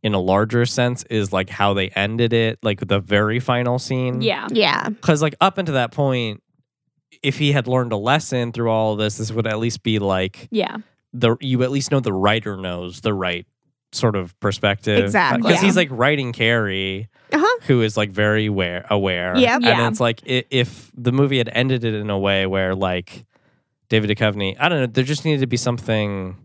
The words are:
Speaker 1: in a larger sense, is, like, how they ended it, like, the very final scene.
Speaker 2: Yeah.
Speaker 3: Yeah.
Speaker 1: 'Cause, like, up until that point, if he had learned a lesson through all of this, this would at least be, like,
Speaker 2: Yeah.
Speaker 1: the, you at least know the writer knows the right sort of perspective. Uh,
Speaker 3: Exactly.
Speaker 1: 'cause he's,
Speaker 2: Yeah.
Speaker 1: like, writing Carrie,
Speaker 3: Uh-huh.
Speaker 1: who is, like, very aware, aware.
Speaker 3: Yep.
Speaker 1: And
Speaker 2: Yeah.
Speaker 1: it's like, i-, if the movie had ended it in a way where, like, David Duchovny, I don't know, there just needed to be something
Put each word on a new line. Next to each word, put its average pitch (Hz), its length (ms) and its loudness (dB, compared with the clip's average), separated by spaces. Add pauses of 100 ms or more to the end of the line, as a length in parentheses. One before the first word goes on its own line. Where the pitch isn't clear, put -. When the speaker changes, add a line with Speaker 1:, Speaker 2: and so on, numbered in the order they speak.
Speaker 1:
in 107 120 0
a 95 60 0
larger 107 460 2
sense, 123 380 -2
is, 104 280 -2
like, 95 160 0
how 101 260 2
they 95 160 0
ended 113 420 0
it, 113 300 2
like, 104 240 -2
the 98 140 2
very 104 400 2
final 123 380 0
scene. 127 420 -4
Speaker 2:
Yeah. - 300 -2
Speaker 3:
Yeah. 208 380 2 (120)
Speaker 1:
'Cause, 151 220 2
like, 151 180 0
up 190 180 4
until 160 160 -4
that 120 180 0
point, 123 500 -2 (800)
if 135 160 -2
he 143 140 2
had 131 140 2
learned 123 260 0
a 107 40 0
lesson 120 560 0
through 117 180 0
all 110 220 2
of 104 60 -2
this, 107 200 0
this 110 140 -4
would 113 140 -2
at 110 120 -2
least 113 240 -4
be, 110 160 0
like, 95 520 -2
Speaker 2:
Yeah. - 260 -2 (380)
Speaker 1:
the, 120 260 2
you 127 220 0
at 127 80 0
least 139 200 -2
know 139 100 2
the 113 120 -2
writer 101 440 0
knows 90 440 -8
the 107 140 0
right 90 320 -4 (460)
sort 107 240 0
of 90 240 -6
perspective. 101 600 0
Uh, 98 40 2
Speaker 3:
Exactly. 180 480 2
Speaker 1:
'cause - 100 4
he's, 196 140 4
Speaker 2:
Yeah. 185 60 4
Speaker 1:
like, 147 100 0
writing 127 400 0
Carrie, 104 760 0 (240)
Speaker 3:
Uh-huh. 440 340 2
Speaker 1:
who 127 140 4
is, 107 160 0
like, 107 140 0
very 107 360 2
aware, 90 440 -2
aware. 92 480 0
Speaker 3:
Yep. 240 160 4
Speaker 1:
And 247 100 0
Speaker 2:
Yeah. 120 240 2
Speaker 1:
it's 110 120 -4
like, 117 280 0
i-, 127 220 0
if 123 460 -4
the 123 160 -2
movie 135 260 2
had 113 140 0
ended 127 320 0
it 110 100 -2
in 107 160 -6
a 98 80 0
way 98 280 2
where, 95 280 0
like, 90 500 -4 (640)
David 107 220 2
Duchovny, 101 500 0
I 151 80 2
don't 160 120 0
know, 127 60 0
there 123 180 0
just 143 200 -4
needed 151 160 0
to 131 60 0
be 120 100 -2
something 104 880 -2